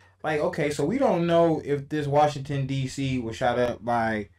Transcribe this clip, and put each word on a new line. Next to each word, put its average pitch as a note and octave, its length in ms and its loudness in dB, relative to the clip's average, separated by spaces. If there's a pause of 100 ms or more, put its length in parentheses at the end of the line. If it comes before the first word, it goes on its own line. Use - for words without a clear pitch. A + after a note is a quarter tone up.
(240)
like, D3+ 180 0
okay, D#3+ 280 -2
so D3 160 -4
we G#3+ 120 0
don't F3+ 300 2
know E3+ 360 4
if C#3 240 -4
this D3+ 200 -4
Washington, C#3+ 600 2
D C3+ 200 -4
C C3 320 -4
was A2+ 180 -6
shot A#2+ 200 0
up A#2+ 280 0
by A2+ 540 -2